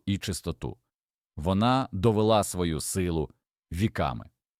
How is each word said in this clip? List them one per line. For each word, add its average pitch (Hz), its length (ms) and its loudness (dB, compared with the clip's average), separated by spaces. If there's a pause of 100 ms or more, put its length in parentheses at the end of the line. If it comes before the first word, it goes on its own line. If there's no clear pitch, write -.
і 95 120 0
чистоту. - 600 -6 (580)
Вона 107 560 2
довела 107 520 4
свою 85 360 -2
силу 85 500 -2 (420)
віками. 80 580 -2 (300)